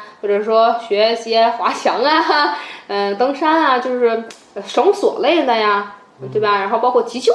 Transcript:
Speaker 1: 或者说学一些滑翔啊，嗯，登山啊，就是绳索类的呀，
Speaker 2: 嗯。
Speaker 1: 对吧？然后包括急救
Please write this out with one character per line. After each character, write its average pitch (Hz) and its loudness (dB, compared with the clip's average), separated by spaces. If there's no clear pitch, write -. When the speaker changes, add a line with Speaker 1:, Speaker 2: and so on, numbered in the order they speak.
Speaker 1:
或 214 -4
者 202 0
说 226 2
学 214 0
一 - -4
些 226 2
滑 208 -2
翔 190 -2
啊， 302 2
嗯， 202 -2
登 254 2
山 320 0
啊， 269 2
就 247 -4
是 226 0
绳 370 2
索 - -2
类 285 2
的 240 0
呀， 208 -2
Speaker 2:
嗯。 135 -12
Speaker 1:
对 214 -2
吧？ 208 2
然 196 -4
后 226 0
包 247 0
括 240 2
急 233 -6
救 403 2